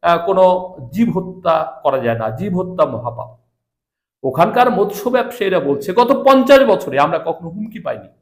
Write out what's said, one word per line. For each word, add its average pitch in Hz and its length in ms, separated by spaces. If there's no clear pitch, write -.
আহ, 170 240
কোনো 185 500
জীব 226 260
হত্যা 165 640
করা 135 160
যায় 117 200
না, 113 120
জীব 180 280
হত্যা 180 280
মহাপাপ। 120 440
ওখানকার 202 480
মৎস্য 202 380
ব্যবসায়ীরা 214 520
বলছে 139 320
গত 240 180
পঞ্চাশ 269 380
বছরে 185 360
আমরা 156 200
কখনো 165 300
হুমকি 208 320
পাইনি। 127 280